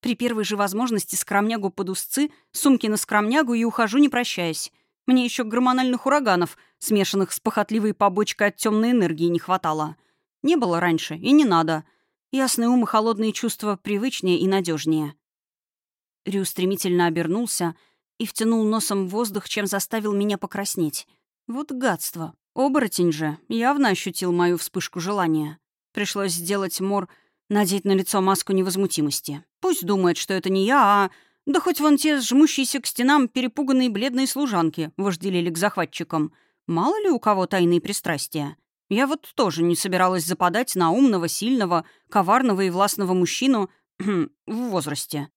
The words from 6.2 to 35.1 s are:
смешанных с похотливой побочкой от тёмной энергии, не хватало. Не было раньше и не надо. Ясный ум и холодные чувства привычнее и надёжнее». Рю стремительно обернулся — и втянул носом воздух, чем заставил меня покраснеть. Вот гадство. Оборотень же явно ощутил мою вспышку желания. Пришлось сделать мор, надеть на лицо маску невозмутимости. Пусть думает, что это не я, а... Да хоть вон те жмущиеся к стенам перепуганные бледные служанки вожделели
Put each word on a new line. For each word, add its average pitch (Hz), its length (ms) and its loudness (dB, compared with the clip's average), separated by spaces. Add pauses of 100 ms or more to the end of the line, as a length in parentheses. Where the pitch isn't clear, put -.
смешанных 196 540 0
с - 80 -8
похотливой 214 540 0
побочкой 202 540 2
от - 80 -4
тёмной 220 360 2
энергии, 170 340 2
не 170 120 2
хватало. 156 580 -2 (460)
Не 330 140 2
было 180 240 0
раньше 165 360 0
и 185 160 2
не 294 120 8
надо. 160 400 2 (480)
Ясный 254 360 0
ум 247 160 4
и - 20 -4
холодные 220 460 0
чувства 214 440 -4
привычнее 196 600 -2
и 180 80 0
надёжнее». 160 680 -2 (1080)
Рю 196 200 -2
стремительно 180 600 0
обернулся — 170 680 -2 (440)
и 226 80 -4
втянул 226 380 0
носом 214 440 -2
воздух, 208 400 -4
чем 208 180 -4
заставил 208 460 -4
меня 202 240 0
покраснеть. 190 720 -6 (400)
Вот 277 240 -8
гадство. 175 640 -4 (200)
Оборотень 254 580 0
же 151 260 -4 (100)
явно 254 400 2
ощутил 185 440 -2
мою 175 260 2
вспышку - 420 -6
желания. 160 580 -2 (340)
Пришлось 196 400 -4
сделать 185 480 -4
мор, 190 280 -2 (400)
надеть 202 360 0
на 202 80 2
лицо 190 280 0
маску 196 320 0
невозмутимости. 180 920 -2 (160)
Пусть 359 240 -2
думает, 180 340 2
что - 160 -4
это 185 160 -4
не 190 160 2
я, 269 160 4
а... 202 280 4 (360)
Да 285 140 2
хоть 339 200 0
вон 294 160 6
те 294 240 2
жмущиеся 269 600 2
к - 60 -8
стенам 269 420 2
перепуганные 254 600 0
бледные 247 380 0
служанки 170 720 -2
вожделели 180 540 -2